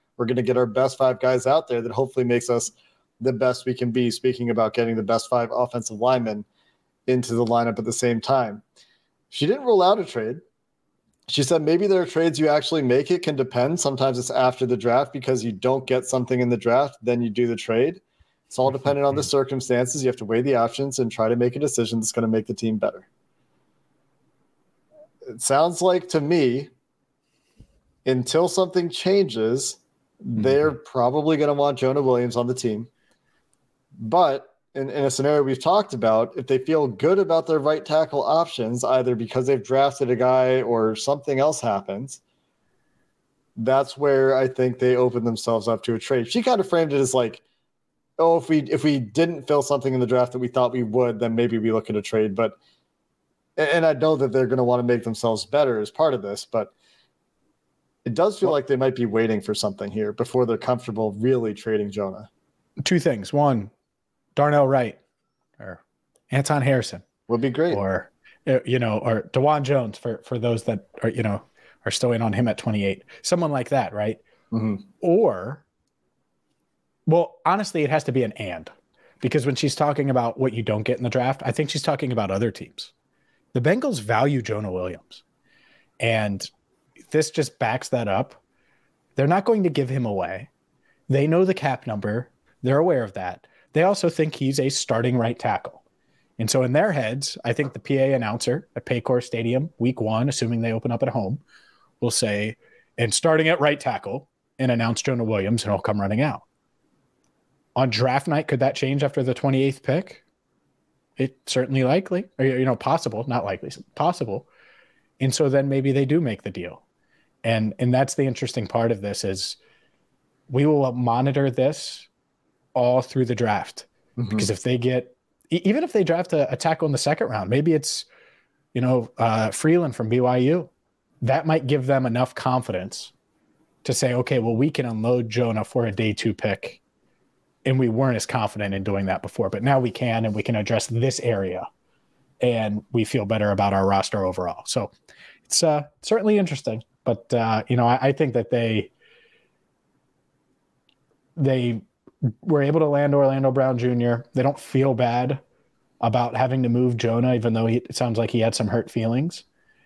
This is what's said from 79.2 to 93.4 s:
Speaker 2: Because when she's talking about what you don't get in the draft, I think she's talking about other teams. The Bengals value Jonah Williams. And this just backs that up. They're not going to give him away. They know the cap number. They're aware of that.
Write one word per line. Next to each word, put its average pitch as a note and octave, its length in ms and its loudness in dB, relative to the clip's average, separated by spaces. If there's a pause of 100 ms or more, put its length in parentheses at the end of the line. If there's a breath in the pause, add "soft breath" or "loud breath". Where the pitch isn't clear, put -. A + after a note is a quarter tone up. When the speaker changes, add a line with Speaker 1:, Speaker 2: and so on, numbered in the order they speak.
Speaker 2:
Because B2+ 240 0
when C#3 80 0
she's C#3 200 -2
talking D3 360 0
about A#2+ 280 0
what C3 140 0
you A2+ 100 -6
don't G#2 200 -2
get B2 160 -2
in B2 60 -4
the B2 40 -2
draft, B2+ 380 -2
I B2+ 60 -2
think D3+ 180 -2
she's C#3+ 120 -4
talking C#3 300 -2
about G#2+ 180 -2
other G#2 200 0
teams. - 420 -16 (640)
The C3 80 0
Bengals G#3 400 0
value A#2+ 400 0
Jonah G#2+ 300 -6
Williams. F2+ 500 -8 (760 soft breath)
And G#2+ 480 0 (640)
this D3+ 200 2
just - 300 -4
backs B2 300 -2
that A#2 180 -2
up. G2 260 -2 (800)
They're C#3 140 2
not F#3+ 160 2
going G#3+ 180 2
to F3 80 2
give C3+ 180 -2
him C3 160 -2
away. F#2+ 440 -6 (600)
They C#3 200 2
know E3+ 160 4
the F#3 100 2
cap C3+ 320 -4
number. G#2+ 440 -6 (320)
They're C3 160 2
aware D#3 260 2
of G2 80 -10
that. F2+ 340 -10 (260 soft breath)